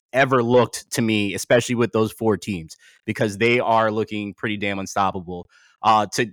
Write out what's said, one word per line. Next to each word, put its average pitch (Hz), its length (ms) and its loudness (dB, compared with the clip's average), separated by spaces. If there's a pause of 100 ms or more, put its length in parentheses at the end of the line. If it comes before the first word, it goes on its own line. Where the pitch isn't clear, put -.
(140)
ever 131 300 2
looked 120 480 2
to - 100 -2
me, 107 320 0
especially 120 420 0
with 117 160 0
those 110 220 0
four 110 240 0
teams, 85 400 -8 (280)
because 110 340 -2
they 120 200 4
are 113 320 2
looking 104 440 -4
pretty 107 200 -6
damn 101 220 -4
unstoppable. 92 680 -4 (340)
Uh, 107 320 4
to, 123 180 -2